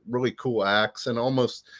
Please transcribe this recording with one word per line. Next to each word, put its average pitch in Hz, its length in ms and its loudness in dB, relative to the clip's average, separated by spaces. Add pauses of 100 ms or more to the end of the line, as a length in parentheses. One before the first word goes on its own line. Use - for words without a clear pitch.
really 123 260 0
cool 113 320 -2
acts, 107 440 0
and 117 100 -2
almost, 127 480 0 (140)